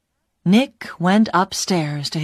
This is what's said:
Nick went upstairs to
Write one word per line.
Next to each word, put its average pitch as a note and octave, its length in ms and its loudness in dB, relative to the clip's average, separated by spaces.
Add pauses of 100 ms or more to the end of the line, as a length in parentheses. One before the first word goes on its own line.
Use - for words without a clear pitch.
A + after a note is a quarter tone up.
(440)
Nick A#3 540 0
went G3 360 2
upstairs D#3+ 760 -2
to E3 140 -6